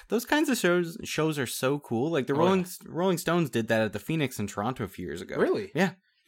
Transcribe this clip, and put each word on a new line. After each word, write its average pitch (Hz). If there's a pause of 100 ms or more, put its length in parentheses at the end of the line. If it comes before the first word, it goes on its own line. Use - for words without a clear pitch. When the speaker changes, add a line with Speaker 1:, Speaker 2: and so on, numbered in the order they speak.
Speaker 1:
Those 226
kinds 311
of 240
shows, 175
shows 156
are 120
so 139
cool. 123
Like, 135
the 139
Speaker 2:
Oh, -
Speaker 1:
Rolling, 185
Speaker 2:
yeah. -
Speaker 1:
Rolling 175
Stones 165
did 113
that 110
at 110
the 107
Phoenix 151
in 104
Toronto 110
a 95
few 90
years 80
ago. -
Speaker 2:
Really? 170
Speaker 1:
Yeah. 180 (340)